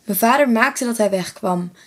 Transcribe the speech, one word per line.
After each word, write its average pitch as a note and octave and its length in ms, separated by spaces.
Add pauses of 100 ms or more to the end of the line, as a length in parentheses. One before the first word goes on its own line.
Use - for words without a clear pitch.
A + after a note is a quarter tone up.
Mijn G3 140
vader C4 300
maakte B3+ 360
dat A#3 140
hij G#3 120
wegkwam, F3+ 640 (140)